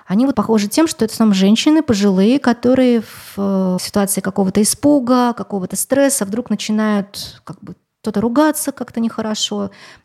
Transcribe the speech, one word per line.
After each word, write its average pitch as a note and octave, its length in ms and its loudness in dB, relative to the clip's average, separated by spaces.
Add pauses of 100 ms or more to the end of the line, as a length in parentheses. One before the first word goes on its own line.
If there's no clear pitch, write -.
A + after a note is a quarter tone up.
они G#3+ 180 2
вот C#4 100 0
похожи G#3+ 320 0
тем, D#4 200 0
что - 180 -4
это A3 60 -4
в - 40 -12
основном A3 200 2
женщины A3+ 480 4
пожилые, G3+ 560 2
которые B3 640 2
в, - 360 -16
э, F#3+ 420 0
ситуации G3 420 -4
какого-то G3 400 0
испуга, B3 720 2
какого-то F#3+ 420 -8
стресса C4+ 500 0
вдруг G#3+ 240 -6
начинают G#3+ 960 -4
как - 200 -18
бы - 120 -18 (260)
кто-то G#3 200 -4
ругаться C#4+ 500 0
как-то - 280 -10
нехорошо, G#3+ 720 -6 (360)